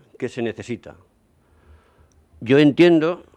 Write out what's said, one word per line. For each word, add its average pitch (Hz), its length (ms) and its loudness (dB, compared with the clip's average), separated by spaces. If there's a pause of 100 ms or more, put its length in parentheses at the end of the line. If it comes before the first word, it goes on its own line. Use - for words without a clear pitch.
(180)
que 127 100 -8
se 120 140 -12
necesita. 110 540 -12 (1400)
Yo 123 180 0
entiendo 165 680 2 (120)